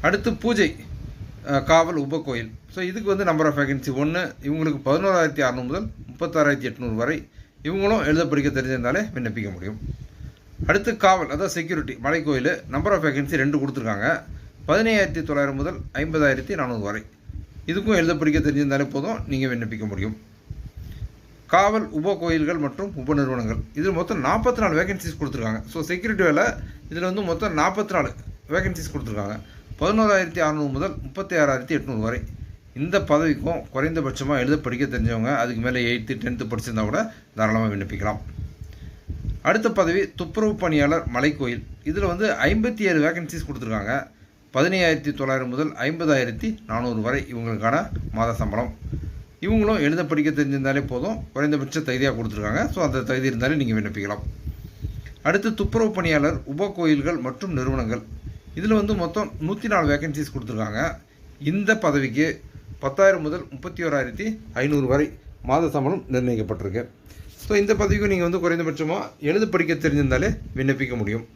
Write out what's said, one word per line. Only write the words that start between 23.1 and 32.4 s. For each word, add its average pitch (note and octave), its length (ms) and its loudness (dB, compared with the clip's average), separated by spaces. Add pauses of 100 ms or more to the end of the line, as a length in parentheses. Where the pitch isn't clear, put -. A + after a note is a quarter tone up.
நிறுவனங்கள். B2 440 0 (160)
இதில் F3+ 180 0
மொத்தம் E3+ 320 0
நாற்பத்தி A3+ 340 2
நாலு F3 240 4
வேகன்சிஸ் F#3 380 -4
கொடுத்துருக்காங்க. A2 500 -2
So, E3 120 -6
செக்யூரிட்டி F#3 420 0
வேலை D#3+ 200 6 (460)
இதுல D#3+ 100 -6
வந்து F#3 220 -2
மொத்தம் E3+ 360 -2
நாற்பத்தி F#3+ 340 0
நாலு D#3 200 0 (380)
வேகன்சிஸ் F3 440 -2
கொடுத்துருக்காங்க. G#2+ 460 -4 (400)
பதினோராயிரத்தி F#3+ 600 4
அறுநூறு D3+ 280 2
முதல் C#3 340 -2
முப்பத்தி F3+ 340 -6
ஆறாயிரத்தி C3+ 340 4
எட்நூறு C3+ 300 -2
வரை. A2+ 220 -2 (520)